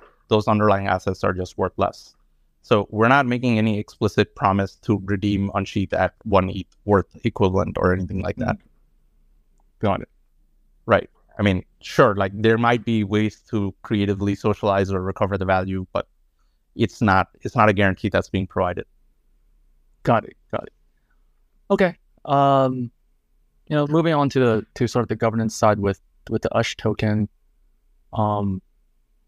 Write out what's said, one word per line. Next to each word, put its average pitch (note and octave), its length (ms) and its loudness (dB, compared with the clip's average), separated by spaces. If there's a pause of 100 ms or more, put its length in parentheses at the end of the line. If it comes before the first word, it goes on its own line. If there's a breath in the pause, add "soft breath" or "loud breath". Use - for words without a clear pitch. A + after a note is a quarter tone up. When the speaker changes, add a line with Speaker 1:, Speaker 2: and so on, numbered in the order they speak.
(280 soft breath)
Speaker 1:
Those G#2+ 200 2
underlying G#2 380 2
assets F#2+ 380 -2
are G2+ 80 2
just F#2 240 -8
worth F#2 200 -2
less. - 380 -6 (480)
So G#2 280 0
we're A2 180 2
not C3+ 180 4
making B2 320 0
any G#2+ 200 0
explicit - 560 -2
promise G2 480 0
to G#2 220 0
redeem G2 500 -2
Unsheath G2 380 -4
at F#2 220 -2 (100)
one F#2+ 260 0
eth F#2+ 240 -10 (100)
worth G2+ 220 2 (180)
equivalent F#2+ 540 -2
or F#2 140 2
anything F#2 300 -4
like F2+ 140 -6
that. G#2 200 -4
Speaker 2:
Mm-hmm. - 1300 -14
Got G2 160 0
it. - 60 -16 (760)
Speaker 1:
Right. - 240 2 (300)
I G#2+ 40 -2
mean, F#2+ 220 2 (160)
sure, A#2+ 340 2
like, G2 200 -2
there A2 240 4
might A#2 260 2
be A2 200 0
ways G#2+ 460 -2
to G2+ 320 -4
creatively G2+ 520 -2
socialize G2 560 0
or F#2+ 120 -2
recover F#2+ 360 -4
the F#2 60 -4
value, F#2+ 480 -2
but - 160 -4 (640)
it's - 260 -4
not, F#2+ 280 2 (140)
it's - 120 -8
not A2 140 4
a G#2+ 40 4
guarantee G2 360 0
that's F#2+ 220 -2
being F#2+ 160 -2
provided. F2+ 400 -4 (1160)
Speaker 2:
Got A#2 220 2
it. - 120 -20 (140)
Got - 140 -6
it. - 80 -20 (960)
Okay. G3 260 0 (280)
Um, C3+ 640 2 (800)
you D3+ 80 -2
know, D3 100 0
moving D#3+ 280 2
on C#3+ 160 2
to C3 100 0
the, A2+ 340 2
to A#2+ 140 0
sort A#2+ 140 0
of A2 60 -4
the A2+ 80 -4
governance A2+ 380 -2
side G#2 240 2
with, G2 220 -2 (300)
with A2 120 -2
the - 120 -4
Ush A#2 220 -2
token. G#2+ 520 -2 (840)
Um, G#2 500 -2 (640)